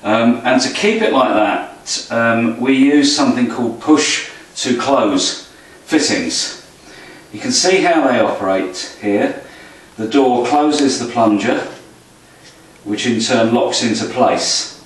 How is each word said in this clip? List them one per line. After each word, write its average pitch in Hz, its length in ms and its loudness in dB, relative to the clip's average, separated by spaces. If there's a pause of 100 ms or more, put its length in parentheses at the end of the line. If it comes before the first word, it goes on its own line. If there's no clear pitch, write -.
um, 117 420 2
and 131 160 2
to 139 140 -2
keep 220 260 0
it 220 140 2
like - 180 2
that, - 800 -4
um, 117 480 0
we 135 160 2
use 143 400 4
something 123 320 0
called 113 320 -4
push - 500 2 (260)
to 120 220 -2
close 107 720 0 (340)
fittings. - 880 -2 (640)
You - 80 -14
can - 120 -4
see 185 280 2
how 160 260 2
they 127 140 0
operate 95 800 -4
here. 104 420 -2 (540)
The 110 140 -6
door 127 360 2
closes 147 520 2
the 117 120 -6
plunger, 110 480 2 (1300)
which 104 220 -4
in 113 120 0
turn 113 360 0
locks - 280 0
into 107 300 -4
place. - 560 0 (180)